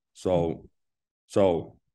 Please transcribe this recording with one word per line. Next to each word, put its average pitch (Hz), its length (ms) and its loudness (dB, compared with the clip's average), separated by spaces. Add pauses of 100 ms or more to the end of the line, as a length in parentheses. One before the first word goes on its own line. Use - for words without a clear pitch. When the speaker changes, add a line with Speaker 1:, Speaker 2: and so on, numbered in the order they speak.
(120)
Speaker 1:
So, - 200 -6
Speaker 2:
Mm. 85 360 -2 (580)
Speaker 1:
so 87 500 0 (180)